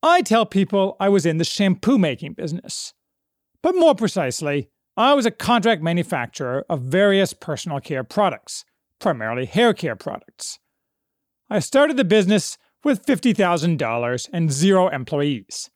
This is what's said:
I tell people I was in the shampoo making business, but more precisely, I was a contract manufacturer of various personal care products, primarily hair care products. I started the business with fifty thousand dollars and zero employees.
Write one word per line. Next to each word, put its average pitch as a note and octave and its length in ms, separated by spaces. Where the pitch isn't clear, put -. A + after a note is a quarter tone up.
I D#4+ 200
tell A3 240
people G3 560
I F#3+ 80
was G3 160
in D#3+ 120
the E3 60
shampoo G3+ 540
making D3 360
business, - 600
but F4+ 140
more E4 180
precisely, D3 760
I C4 200
was C4 100
a A3+ 60
contract A3 500
manufacturer D3 880
of D3+ 120
various G3 520
personal D3+ 480
care C3 240
products, - 580
primarily B2 460
hair A3+ 280
care B2 240
products. - 600
I G#3+ 100
started C#4+ 380
the C4 80
business G3 520
with C4+ 220
fifty B3 280
thousand E3+ 460
dollars A#2+ 520
and E3 200
zero F#3 360
employees. C#3+ 880